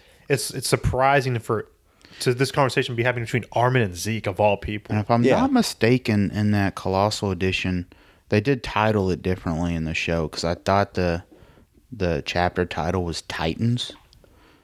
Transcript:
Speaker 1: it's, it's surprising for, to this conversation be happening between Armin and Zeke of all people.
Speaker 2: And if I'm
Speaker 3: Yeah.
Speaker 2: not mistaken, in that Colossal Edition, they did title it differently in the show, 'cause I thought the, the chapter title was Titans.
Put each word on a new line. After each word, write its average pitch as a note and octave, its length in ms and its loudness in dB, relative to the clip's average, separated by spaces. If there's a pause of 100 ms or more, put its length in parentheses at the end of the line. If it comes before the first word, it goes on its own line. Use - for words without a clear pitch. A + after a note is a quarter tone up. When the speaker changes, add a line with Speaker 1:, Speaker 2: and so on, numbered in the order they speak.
(280)
Speaker 1:
it's, - 240 0
it's - 160 -8
surprising C3 720 2
for, A2 280 -4 (540)
to B2+ 140 2
this C3 180 0
conversation C3 420 0
be A#2 100 -2
happening A#2+ 200 0
between A2 280 -4
Armin B2 300 4
and F2+ 140 -2
Zeke G#2 300 -4
of F#2+ 120 -4
all G#2 200 4
people. G#2 360 -6
Speaker 2:
And G#2+ 80 2
if - 80 -6
I'm A#2+ 140 6
Speaker 3:
Yeah. B2+ 160 4
Speaker 2:
not C4+ 120 0
mistaken, A#2 800 2
in G#2 180 0
that G2 240 0
Colossal G2 560 0
Edition, F#2 560 -2 (420)
they G#2 120 4
did C3 220 -2
title G#2 480 2
it D#2+ 120 -2
differently F2 520 -2
in D#2+ 100 -4
the D#2+ 100 -4
show, E2 340 -2
'cause - 160 -8
I E2+ 100 -2
thought G2 400 0
the, F2 280 0 (680)
the F2 360 -2
chapter F2+ 400 0
title F2+ 380 -2
was E2 180 -6
Titans. A2+ 680 -2 (720)